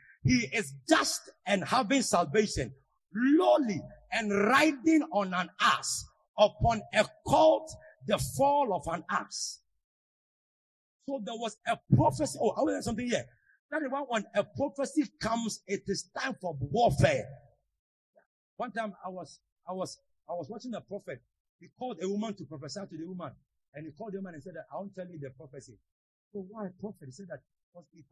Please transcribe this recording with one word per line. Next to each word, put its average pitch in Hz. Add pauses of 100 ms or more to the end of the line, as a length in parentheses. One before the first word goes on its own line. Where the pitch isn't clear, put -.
(240)
He 247
is 208 (140)
just - (160)
and 190
having 254
salvation, 175 (400)
lowly 277 (320)
and 214
riding 277
on 190
an 180 (100)
ass, - (340)
upon 214 (120)
a 202 (220)
colt, 311 (380)
the 208
fall 277
of 165
an 165
ass." - (1500)
So 269
there 233
was 226 (100)
a 233 (160)
prophecy. -
Oh, 226
I 202
will 302
learn 285
something 240
here. 196 (440)
That 311
is 269
why 277
when 226 (100)
a 202
prophecy 277 (160)
comes, 226
it 190
is -
time 254
for 170
warfare. 156 (1300)
One 233
time 214 (120)
I 185
was, 180 (260)
I 175
was, 185 (300)
I -
was 175
watching 240
a 180
prophet. 185 (380)
He - (100)
called 247
a 190
woman 208
to 170
prophesy 151
to -
the 160
woman. 175 (420)
And 151
he 156
called 190
the 196
woman 185
and 143
said 180
that, 165
"I 143
won't 196
tell 185
you 175
the 139
prophecy." 131 (580)
So 202
why 214 (100)
prophet? 196
He 127
said 196
that, 151 (320)
"Because 175
if 160